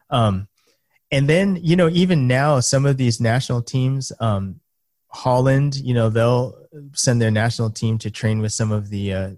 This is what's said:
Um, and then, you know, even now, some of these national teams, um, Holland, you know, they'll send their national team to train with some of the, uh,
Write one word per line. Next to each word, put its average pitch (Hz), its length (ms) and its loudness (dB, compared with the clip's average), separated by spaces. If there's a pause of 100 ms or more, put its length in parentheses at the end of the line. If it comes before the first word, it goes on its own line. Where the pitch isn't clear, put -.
Um, 107 380 0 (640)
and 143 180 2
then, 185 320 2
you 170 140 2
know, 175 140 4
even 175 360 2
now, 135 340 2
some 135 280 0
of 139 100 2
these 120 240 0
national 120 400 0
teams, 131 580 -4
um, 98 420 -4 (480)
Holland, 135 680 0
you 131 180 -4
know, 117 160 2
they'll 120 480 0 (360)
send 120 280 0
their 113 80 2
national 110 400 0
team 113 300 -4
to 107 100 -8
train 110 300 -2
with 107 120 -2
some 107 200 -2
of 104 180 -4
the, 101 240 -4
uh, 95 240 -4